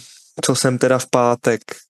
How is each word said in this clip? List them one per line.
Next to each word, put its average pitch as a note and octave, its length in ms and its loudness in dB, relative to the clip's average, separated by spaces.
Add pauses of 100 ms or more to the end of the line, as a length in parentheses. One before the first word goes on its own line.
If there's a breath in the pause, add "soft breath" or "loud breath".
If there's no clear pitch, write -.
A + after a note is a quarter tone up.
(440 loud breath)
co C#3 120 0
jsem B2+ 220 0
teda B2+ 200 2
v - 120 -10
pátek A#2+ 500 0 (300)